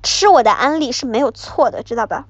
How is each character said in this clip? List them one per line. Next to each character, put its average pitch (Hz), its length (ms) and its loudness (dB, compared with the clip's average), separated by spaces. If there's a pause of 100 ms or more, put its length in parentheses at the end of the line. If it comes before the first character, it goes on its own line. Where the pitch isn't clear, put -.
吃 - 240 0
我 349 160 6
的 214 80 4
安 294 300 0
利 269 100 -4
是 262 160 -8
没 226 140 -2
有 285 100 0
错 - 400 -2
的， - 140 -10
知 233 100 -10
道 220 140 -4
吧？ 165 220 -8